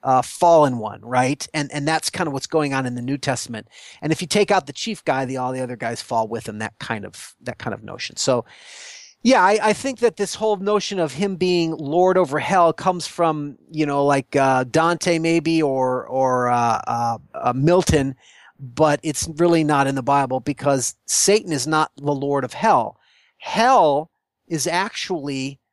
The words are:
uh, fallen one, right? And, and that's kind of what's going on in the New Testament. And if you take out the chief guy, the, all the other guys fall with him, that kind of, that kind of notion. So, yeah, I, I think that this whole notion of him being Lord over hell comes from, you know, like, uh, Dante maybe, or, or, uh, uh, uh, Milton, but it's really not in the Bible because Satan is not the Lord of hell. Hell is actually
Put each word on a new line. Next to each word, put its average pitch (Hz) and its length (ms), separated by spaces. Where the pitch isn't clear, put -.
uh, 127 200
fallen 151 560
one, 104 240
right? 127 520
And, 147 180
and 143 140
that's 160 240
kind 175 160
of 147 60
what's 135 140
going 147 280
on 135 120
in 123 80
the 120 80
New 135 160
Testament. 117 500
And 156 120
if - 80
you 180 60
take 202 240
out 190 160
the 135 60
chief - 320
guy, 135 200
the, 131 120
all 127 160
the 131 80
other 123 160
guys 117 260
fall 113 260
with 110 200
him, 107 100
that 107 200
kind 107 260
of, - 380
that 123 160
kind 110 160
of 107 100
notion. - 320
So, 123 280
yeah, 226 200
I, 208 200
I 214 100
think 254 280
that 233 160
this 202 180
whole 214 220
notion 196 420
of 156 140
him 190 240
being 170 400
Lord 180 420
over 147 220
hell 170 320
comes 180 340
from, 151 500
you 156 160
know, 143 180
like, 139 300
uh, 135 300
Dante 165 560
maybe, 165 420
or, 131 440
or, 127 420
uh, 120 380
uh, 117 320
uh, 120 200
Milton, 147 640
but 143 460
it's 156 320
really 170 260
not 147 240
in 139 80
the 135 80
Bible 131 380
because 139 560
Satan 202 460
is 135 160
not 156 280
the 143 160
Lord 139 300
of 123 120
hell. 135 440
Hell 180 720
is 165 180
actually 147 960